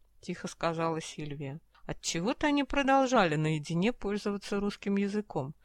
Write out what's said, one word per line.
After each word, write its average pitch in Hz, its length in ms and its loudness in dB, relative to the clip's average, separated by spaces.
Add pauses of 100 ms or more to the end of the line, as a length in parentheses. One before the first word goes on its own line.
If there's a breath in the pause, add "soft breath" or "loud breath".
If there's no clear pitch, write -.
(200)
тихо - 260 -10
сказала 165 540 -2
Сильвия. 147 600 -8 (240 soft breath)
«Отчего-то 196 640 -2
они 285 180 4
продолжали 262 720 4
наедине 160 580 0
пользоваться 202 640 -2
русским 202 360 -2
языком, 196 580 -2 (100)